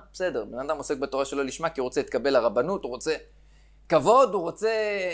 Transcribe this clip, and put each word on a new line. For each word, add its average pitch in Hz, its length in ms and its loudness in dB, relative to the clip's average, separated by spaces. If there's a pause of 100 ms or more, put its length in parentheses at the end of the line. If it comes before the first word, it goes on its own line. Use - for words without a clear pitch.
(140)
בסדר, 131 320 -2
בן 113 140 -10
אדם 147 180 -4
עוסק 143 200 -4
בתורה 135 280 -2
שלא 139 200 -4
לשמה 160 240 -4
כי - 100 -6
הוא 127 60 0
רוצה 139 160 -2
להתקבל 131 280 -2
לרבנות, 135 540 2
הוא 127 60 -8
רוצה 127 260 -4 (760)
כבוד, 214 440 6
הוא 196 80 -2
רוצה 170 300 -4 (420)